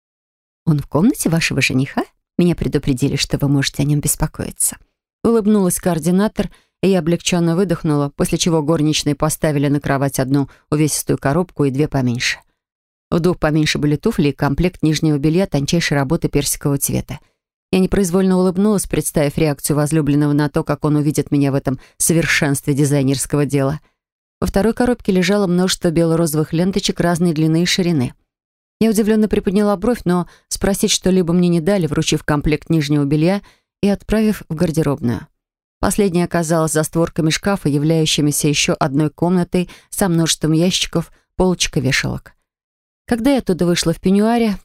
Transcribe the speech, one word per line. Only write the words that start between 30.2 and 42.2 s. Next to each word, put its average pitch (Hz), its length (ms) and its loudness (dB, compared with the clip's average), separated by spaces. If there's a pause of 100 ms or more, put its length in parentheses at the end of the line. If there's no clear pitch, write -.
спросить 196 420 -2
что-либо 180 420 0
мне 180 140 4
не 170 140 2
дали, 185 260 0
вручив 156 360 -2
комплект 151 460 -2
нижнего 147 360 0
белья 160 360 0 (400)
и 196 60 0
отправив 214 640 0
в 160 60 -6
гардеробную. 147 720 -2 (520)
Последняя 180 460 0
оказалась 165 480 0
за 156 100 2
створками 165 460 -2
шкафа, 196 400 -2
являющимися 151 800 0
ещё 151 300 0
одной 151 320 0
комнатой 180 600 -2 (200)
со 202 200 0
множеством 165 420 0
ящиков, 170 600 0 (260)
полочек 185 400 0
и 139 40 -2
вешалок. 123 520 -4 (720)